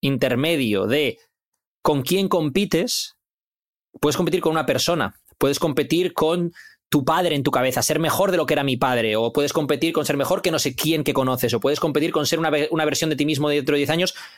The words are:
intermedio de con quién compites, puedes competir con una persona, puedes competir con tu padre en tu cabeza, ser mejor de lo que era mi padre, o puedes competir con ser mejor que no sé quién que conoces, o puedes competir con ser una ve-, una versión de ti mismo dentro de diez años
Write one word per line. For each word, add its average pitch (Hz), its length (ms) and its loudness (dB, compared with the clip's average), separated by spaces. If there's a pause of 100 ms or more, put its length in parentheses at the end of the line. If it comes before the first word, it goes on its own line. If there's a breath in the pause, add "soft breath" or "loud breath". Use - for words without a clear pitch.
intermedio 131 840 0
de 131 320 0 (640 soft breath)
con 147 180 2
quién 180 280 0
compites, 175 880 -2 (840)
puedes 151 160 0
competir 175 240 0
con 165 120 0
una 156 120 0
persona, 151 560 -2 (180)
puedes 139 200 0
competir 160 560 0
con 170 380 0 (360 loud breath)
tu 147 180 2
padre 160 280 2
en 139 80 0
tu 139 80 -2
cabeza, 127 320 2
ser 151 160 0
mejor 170 320 0
de 180 60 2
lo 160 100 2
que 160 60 2
era 143 120 2
mi 131 120 0
padre, 120 400 2
o 117 160 0
puedes 143 200 0
competir 151 420 0
con 151 100 0
ser 143 140 0
mejor 180 240 0
que 180 100 0
no 156 80 0
sé 127 160 -4
quién 156 280 0
que 139 100 0
conoces, 127 400 0
o 117 40 0
puedes 139 220 0
competir 156 320 0
con 151 140 0
ser 165 120 0
una 160 120 0
ve-, 147 200 2
una 156 140 0
versión 151 260 0
de 151 60 -2
ti 147 80 0
mismo 147 240 0
dentro 147 260 0
de 147 40 2
diez 143 120 0
años 170 240 0 (240 loud breath)